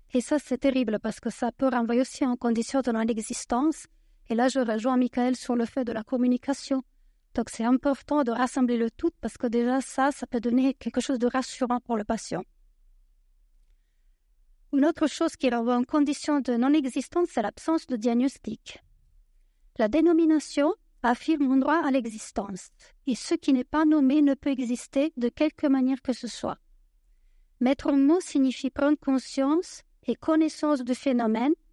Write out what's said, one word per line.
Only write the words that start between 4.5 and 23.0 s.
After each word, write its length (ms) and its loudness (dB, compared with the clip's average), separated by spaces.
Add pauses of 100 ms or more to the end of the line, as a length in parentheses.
rejoins 380 0
Michael 380 0
sur 200 -4
le 100 0
fait 180 -4
de 80 -4
la 120 -6
communication. 800 -2 (540)
Donc, 160 -2
c'est 140 -6
important 580 2
de 80 0
rassembler 460 0
le 120 0
tout 220 -4 (100)
parce 160 -8
que 80 -4
déjà, 360 0
ça, 300 0
ça 140 -10
peut 140 -4
donner 340 2
quelque 280 -4
chose 180 -2
de 80 2
rassurant 540 -2
pour 140 -4
le 100 -4
patient. 380 -6 (2250)
Une 120 4
autre 200 0
chose 300 -2
qui 160 0
renvoie 240 0
en 80 0
condition 560 0
de 160 -2
non-existence, 760 0
c'est 120 -2
l'absence 420 -2
de 120 -4
diagnostic. 840 -2 (960)
La 120 2
dénomination 840 4 (300)
affirme 480 0
un 60 4
droit 280 2
à 60 0
l'existence. 760 -6 (360)